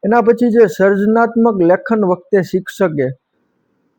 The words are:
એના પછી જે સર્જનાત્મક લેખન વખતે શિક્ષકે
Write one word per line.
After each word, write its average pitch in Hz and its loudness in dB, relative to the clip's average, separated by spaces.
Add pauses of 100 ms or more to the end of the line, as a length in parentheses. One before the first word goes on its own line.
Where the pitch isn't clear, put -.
એના 226 0
પછી 233 2
જે 220 4
સર્જનાત્મક 214 0
લેખન 180 0
વખતે 180 -2
શિક્ષકે 170 -4 (920)